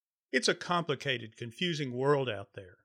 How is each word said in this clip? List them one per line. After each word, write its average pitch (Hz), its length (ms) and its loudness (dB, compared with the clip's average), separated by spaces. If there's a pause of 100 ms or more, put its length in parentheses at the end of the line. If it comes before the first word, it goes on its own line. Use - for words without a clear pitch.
(300)
It's 254 180 0
a 180 60 2
complicated, 135 840 0
confusing 143 560 -4
world 139 340 2
out 101 260 -6
there. 95 300 -18